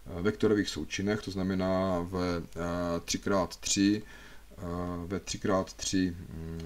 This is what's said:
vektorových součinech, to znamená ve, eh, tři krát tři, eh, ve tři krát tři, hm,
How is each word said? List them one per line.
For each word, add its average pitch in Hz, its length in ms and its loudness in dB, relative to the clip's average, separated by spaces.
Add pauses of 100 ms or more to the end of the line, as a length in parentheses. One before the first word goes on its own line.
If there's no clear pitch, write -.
(220)
vektorových 104 460 4
součinech, 95 540 -2
to - 80 -8
znamená 92 720 2
ve, 90 360 0
eh, 85 680 -2
tři - 140 -2
krát 95 380 2
tři, 101 460 4 (560)
eh, - 40 -10 (440)
ve 90 140 -2
tři - 180 -6
krát 95 340 2
tři, 92 460 0
hm, 80 480 -8